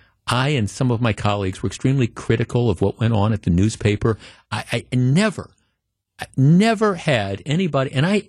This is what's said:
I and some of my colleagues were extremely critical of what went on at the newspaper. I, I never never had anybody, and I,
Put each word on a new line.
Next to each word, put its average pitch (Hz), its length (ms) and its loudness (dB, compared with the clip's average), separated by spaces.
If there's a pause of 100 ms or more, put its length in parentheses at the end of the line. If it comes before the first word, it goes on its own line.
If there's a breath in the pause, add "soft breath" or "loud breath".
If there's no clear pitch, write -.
(280 loud breath)
I 127 220 0
and 117 200 -2
some 127 220 -2
of 113 100 -2
my 117 100 2
colleagues 101 500 -2
were - 60 -4
extremely 131 400 0
critical 120 600 -2
of 98 100 -2
what 98 200 0
went 113 140 0
on 107 200 2
at 104 100 -4
the - 60 0
newspaper. 104 680 2 (360 loud breath)
I, 110 400 -6
I - 20 -2
never 131 540 0 (880)
never 202 580 4
had 104 500 -2
anybody, 143 480 -2
and 139 120 0
I, 196 240 0